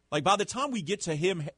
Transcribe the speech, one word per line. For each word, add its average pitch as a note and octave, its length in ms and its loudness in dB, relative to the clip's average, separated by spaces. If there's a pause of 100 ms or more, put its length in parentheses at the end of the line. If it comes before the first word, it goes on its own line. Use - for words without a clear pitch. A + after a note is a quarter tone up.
(120)
like, D3+ 120 0
by F#3+ 120 6
the G3+ 100 0
time C4+ 260 -4
we A3+ 100 -2
get F#3 200 -4
to E3 140 -2
him E3 320 0 (100)